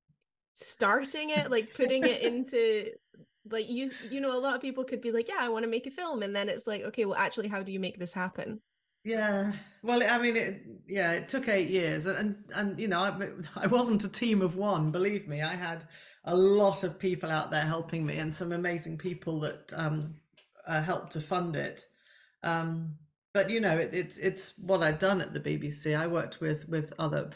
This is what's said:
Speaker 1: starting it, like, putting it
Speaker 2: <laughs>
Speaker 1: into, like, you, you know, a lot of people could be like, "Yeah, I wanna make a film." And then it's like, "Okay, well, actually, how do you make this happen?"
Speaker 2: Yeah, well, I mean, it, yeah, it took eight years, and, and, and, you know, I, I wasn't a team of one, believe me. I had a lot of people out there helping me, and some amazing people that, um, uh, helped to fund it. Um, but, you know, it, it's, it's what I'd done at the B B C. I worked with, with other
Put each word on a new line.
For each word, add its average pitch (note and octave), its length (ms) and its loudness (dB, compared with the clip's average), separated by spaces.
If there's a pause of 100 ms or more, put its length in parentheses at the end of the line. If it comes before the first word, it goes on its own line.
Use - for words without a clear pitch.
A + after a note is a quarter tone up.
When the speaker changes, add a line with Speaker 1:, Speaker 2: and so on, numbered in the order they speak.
(520)
Speaker 1:
starting C#4 800 0
it, D4 200 0
like, A3 240 0
putting C4 320 2
it B3 160 2
Speaker 2:
<laughs> A#3+ 80 2
Speaker 1:
into, A#3 600 0 (600)
like, A3 180 -4
you, B3+ 220 -4 (200)
you C#4 100 -4
know, C4 160 0
a B3 40 0
lot C4+ 140 8
of B3+ 80 2
people C4 220 0
could C4 160 -2
be A#3 120 2
like, A3+ 160 4
"Yeah, G4 100 -2
I B3 120 4
wanna A3+ 160 2
make A#3 200 2
a C4+ 40 -6
film." D#4 320 -2
And G3+ 120 -2
then G3+ 140 0
it's G#3 180 -4
like, G#3 160 -2
"Okay, G#3+ 220 0
well, F#3+ 140 0
actually, G3+ 300 0
how G3+ 140 -2
do F#3+ 100 -8
you F#3+ 80 -4
make F#3 180 -4
this F3+ 140 -6
happen?" F#3+ 480 -4 (440)
Speaker 2:
Yeah, G#3 480 0 (300)
well, A#3+ 200 2
I A#3+ 160 4
mean, A#3 180 2
it, G3 280 -2 (240)
yeah, F3+ 240 2
it - 160 -2
took C4 200 -2
eight F#3+ 200 4
years, E3 380 0
and, F3+ 100 0
and, G3+ 280 -2 (100)
and, G3 260 -2
you A3 80 -2
know, F3 120 2
I, F#3+ 280 -2 (280)
I F#3 100 0
wasn't A#3 380 4
a F#3+ 40 -4
team A3 320 2
of F3+ 160 2
one, F3+ 340 2
believe F#3+ 380 0
me. D3 140 -4
I E3 120 -2
had E3 300 -6 (400)
a F3 100 0
lot G3 500 6
of E3 140 -4
people F3 320 -2
out D#3 200 0
there D#3 120 2
helping D#3+ 440 -2
me, D3+ 100 -2
and D#3+ 180 -4
some E3+ 180 -4
amazing E3+ 440 -4
people E3 440 -4
that, - 340 -6
um, D#3 400 -2 (520)
uh, D#3+ 160 0
helped D#3+ 300 -4
to D#3 80 -4
fund F3 340 -2
it. C#3+ 320 -6 (560)
Um, E3 520 -2 (400)
but, G3 160 4
you A3+ 100 0
know, F3 160 4
it, - 160 0
it's, E3+ 240 -4
it's - 420 -4
what F3+ 240 2
I'd D#3 160 2
done F#3+ 220 2
at D#3 140 -6
the C#3+ 60 -4
B D3+ 180 -2
B D3 120 -4
C. D3+ 240 -2
I D#3+ 120 0
worked E3 340 -2
with, D#3 280 -2
with D#3 300 -2
other D3 380 -2